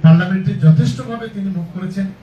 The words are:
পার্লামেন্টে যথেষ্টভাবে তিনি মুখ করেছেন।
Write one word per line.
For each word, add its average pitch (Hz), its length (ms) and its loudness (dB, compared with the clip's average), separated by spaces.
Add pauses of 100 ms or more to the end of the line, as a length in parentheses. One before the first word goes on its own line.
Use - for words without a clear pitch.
পার্লামেন্টে 185 520 4
যথেষ্টভাবে 226 800 0
তিনি 196 220 -8
মুখ 165 180 -8
করেছেন। 185 320 -8 (160)